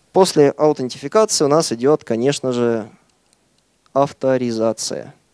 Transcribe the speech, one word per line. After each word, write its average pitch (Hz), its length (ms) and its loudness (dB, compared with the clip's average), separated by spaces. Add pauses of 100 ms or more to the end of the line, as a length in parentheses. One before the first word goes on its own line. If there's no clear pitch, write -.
(120)
после 156 400 4
аутентификации 151 920 0
у - 20 2
нас 151 240 2
идет, 127 320 0
конечно 127 480 -2
же, 117 360 -2 (1080)
авторизация, 123 1200 -2 (180)